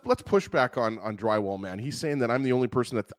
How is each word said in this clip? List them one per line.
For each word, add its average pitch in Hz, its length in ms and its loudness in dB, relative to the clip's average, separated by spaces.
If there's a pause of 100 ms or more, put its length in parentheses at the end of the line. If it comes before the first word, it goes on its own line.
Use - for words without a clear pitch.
let's 247 160 0
push - 260 2
back 131 300 2
on, 113 220 0
on 107 180 -6
Drywall, 101 420 0
man. 95 200 -8
He's 123 180 -6
saying 147 220 -2
that 120 100 2
I'm 127 140 2
the 127 80 2
only 127 160 4
person 117 300 0
that 104 100 0
th-, - 120 -20